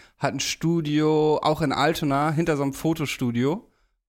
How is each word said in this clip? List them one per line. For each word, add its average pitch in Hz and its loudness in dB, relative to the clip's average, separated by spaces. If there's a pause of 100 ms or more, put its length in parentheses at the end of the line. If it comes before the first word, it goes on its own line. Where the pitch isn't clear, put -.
(180)
hat - -2
ein 139 -4
Studio, 151 2
auch 151 0
in 139 0
Altona, 151 0
hinter 160 0
so 143 0
einem 139 -2
Fotostudio. 139 -2 (440)